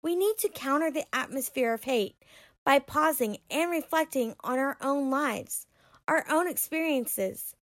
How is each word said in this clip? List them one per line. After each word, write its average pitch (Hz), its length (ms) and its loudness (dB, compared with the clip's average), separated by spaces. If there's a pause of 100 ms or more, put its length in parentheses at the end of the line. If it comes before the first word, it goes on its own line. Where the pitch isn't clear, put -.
We 330 140 0
need 415 240 2
to 480 100 0
counter 294 400 0
the 294 240 -2
atmosphere 254 600 -2
of 226 100 -6
hate 240 320 -2 (500)
by 277 140 8
pausing 277 580 0 (140)
and 330 180 0
reflecting 311 680 -2
on 247 180 -2
our 269 240 0
own 277 300 0
lives, 269 560 -2 (400)
our - 200 2
own 330 220 2
experiences 262 1160 -2